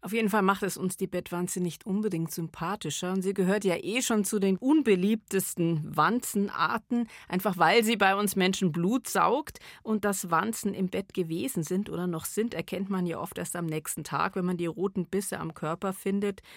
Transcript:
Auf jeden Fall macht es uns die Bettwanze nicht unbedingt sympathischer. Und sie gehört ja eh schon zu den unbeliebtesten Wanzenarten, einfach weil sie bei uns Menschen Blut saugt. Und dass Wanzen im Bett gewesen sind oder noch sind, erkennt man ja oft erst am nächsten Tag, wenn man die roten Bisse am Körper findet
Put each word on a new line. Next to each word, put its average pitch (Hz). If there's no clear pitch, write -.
Auf 185
jeden 220
Fall 202
macht 190
es 185
uns 185
die 190
Bettwanze 180
nicht 175
unbedingt 190
sympathischer. 175
Und 190
sie 190
gehört 196
ja 180
eh 220
schon 220
zu 214
den 190
unbeliebtesten 196
Wanzenarten, 220
einfach 185
weil 180
sie 220
bei 196
uns 202
Menschen 185
Blut 180
saugt. 208
Und 220
dass 190
Wanzen 196
im 185
Bett 190
gewesen 175
sind 196
oder 175
noch 165
sind, 226
erkennt 190
man 185
ja 165
oft -
erst 175
am 170
nächsten 156
Tag, 160
wenn 185
man 180
die 170
roten 175
Bisse -
am 160
Körper 185
findet 196